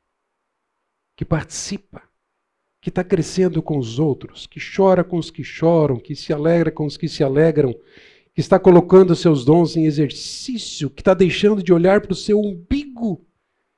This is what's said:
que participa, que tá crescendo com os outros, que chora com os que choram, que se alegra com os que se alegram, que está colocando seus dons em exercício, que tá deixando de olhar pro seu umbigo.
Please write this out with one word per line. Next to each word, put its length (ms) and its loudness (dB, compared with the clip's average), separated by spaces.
que 80 -10
participa, 760 -10
que 100 -12
tá 140 -4
crescendo 580 -2
com 160 -6
os 220 -6
outros, 440 -4
que 140 -20
chora 460 2
com 120 -8
os 140 -6
que 140 -14
choram, 560 0
que 160 -14
se 160 -8
alegra 400 0
com 120 -6
os 120 -8
que 100 -6
se 160 -6
alegram, 500 2
que 60 -2
está 180 2
colocando 560 6
seus 300 0
dons 320 2
em 80 0
exercício, 1040 -6
que 120 -18
tá 120 4
deixando 480 2
de 100 2
olhar 280 4
pro 140 -6
seu 260 0
umbigo. 840 -6